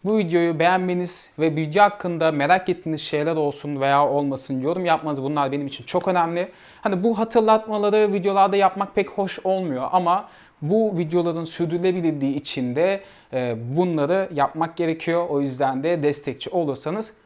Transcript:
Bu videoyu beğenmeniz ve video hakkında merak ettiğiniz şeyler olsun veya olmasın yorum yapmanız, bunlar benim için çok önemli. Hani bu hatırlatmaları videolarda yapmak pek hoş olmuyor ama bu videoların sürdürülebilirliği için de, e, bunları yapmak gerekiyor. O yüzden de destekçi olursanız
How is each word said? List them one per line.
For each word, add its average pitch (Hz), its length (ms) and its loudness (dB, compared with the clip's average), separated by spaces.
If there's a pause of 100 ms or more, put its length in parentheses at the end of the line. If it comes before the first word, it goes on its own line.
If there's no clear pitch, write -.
Bu 214 140 2
videoyu 170 400 2
beğenmeniz 180 800 0
ve 151 180 2
video 160 260 2
hakkında 175 500 2
merak 160 360 2
ettiğiniz 165 320 -2
şeyler 156 360 -2
olsun 147 440 -2
veya 139 280 4
olmasın 139 520 -2
yorum 175 240 -2
yapmanız, 151 380 0
bunlar 143 300 -2
benim 143 140 -4
için 131 180 -12
çok 180 240 -2
önemli. 175 400 0 (340)
Hani 190 220 -2
bu 226 140 2
hatırlatmaları 214 960 2
videolarda 196 440 2
yapmak 196 380 0
pek 202 160 0
hoş 196 360 -4
olmuyor 175 460 -2
ama 180 360 0 (340)
bu 202 360 2
videoların 165 460 0
sürdürülebilirliği 165 880 0
için 127 420 -4
de, 190 240 2 (320)
e, 123 240 -2 (200)
bunları 175 580 0
yapmak 156 420 -2
gerekiyor. 170 520 0
O 143 120 0
yüzden 135 420 -2
de 165 200 0
destekçi 143 480 -2
olursanız 170 600 -4 (140)